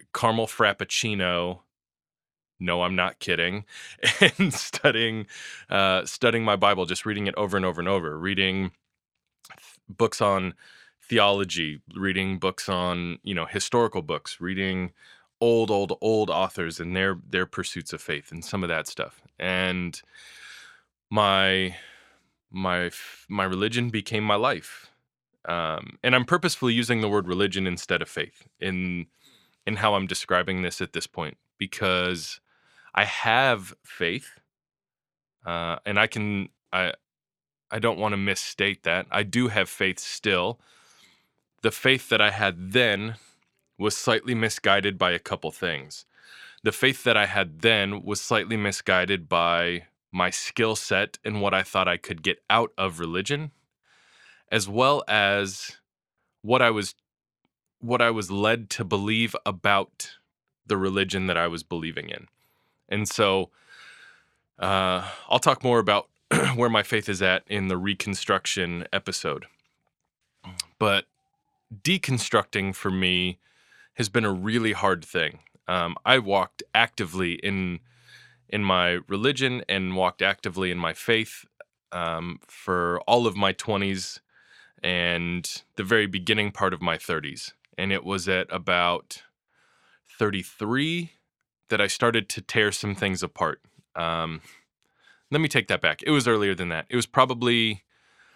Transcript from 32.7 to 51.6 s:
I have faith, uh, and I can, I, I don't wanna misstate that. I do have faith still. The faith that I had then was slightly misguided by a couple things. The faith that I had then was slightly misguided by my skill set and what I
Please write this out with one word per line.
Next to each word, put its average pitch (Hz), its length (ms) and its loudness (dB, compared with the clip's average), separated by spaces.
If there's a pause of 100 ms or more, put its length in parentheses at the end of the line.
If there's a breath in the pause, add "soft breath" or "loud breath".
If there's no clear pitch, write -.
I 98 100 4
have 113 800 2
faith, - 580 -6 (1080)
uh, 85 300 -4 (100)
and 101 120 0
I 110 80 6
can, 104 420 -4 (240)
I, 92 200 0 (800)
I 107 80 -4
don't 110 200 0
wanna 104 200 -2
misstate 98 640 -4
that. 87 280 -2
I 104 120 0
do 117 260 0
have 101 220 0
faith 95 300 -2
still. 98 580 -2 (1040 soft breath)
The 113 80 4
faith 131 380 0
that 110 120 4
I 104 100 6
had 98 420 -2
then 110 420 2 (640 soft breath)
was 104 180 0
slightly 120 380 0
misguided 101 640 2
by 90 140 4
a 87 60 0
couple 82 320 -6
things. 76 540 -6 (580 loud breath)
The 110 100 0
faith - 320 2
that 117 120 4
I 104 100 4
had 85 340 -2
then 104 420 2
was 101 180 -6
slightly 107 360 0
misguided 95 720 0
by 85 560 0 (280)
my 90 180 0
skill 110 460 -2
set 104 480 -2
and 107 160 -4
what 98 140 2
I 95 80 2